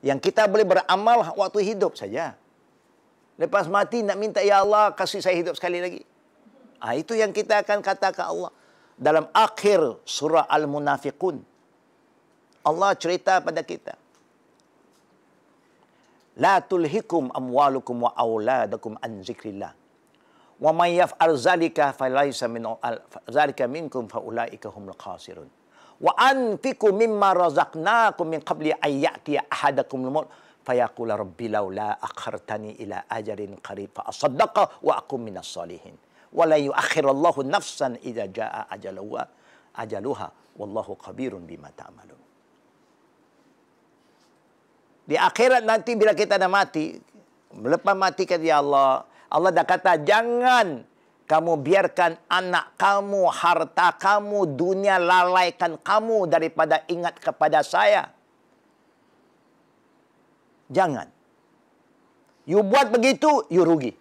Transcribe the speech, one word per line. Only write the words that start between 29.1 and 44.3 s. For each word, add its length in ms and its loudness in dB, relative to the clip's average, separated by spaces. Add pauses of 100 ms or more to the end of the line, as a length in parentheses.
ahadakumul 600 -2
maut 160 -4 (360)
fayaqula 560 -2
rabbi 320 -8
laula 480 -4
akhartani 840 -10
ila 280 -10
ajalin 480 -10
qarib 320 -14
fa 160 -12
asaddaqa 720 0
wa 160 0
akum 240 -8
minas 320 -12
salihin. 440 -14 (360)
Wa 160 2
la 80 6
yuakhirallahu 880 2
nafsan 560 -4
idza 320 -8
jaa 400 -8
ajaluha, 560 -10 (480)
ajaluha 520 -8 (280)
wallahu 400 -10
khabirun 480 -12
bima 320 -18
ta'malun." 440 -20 (2750)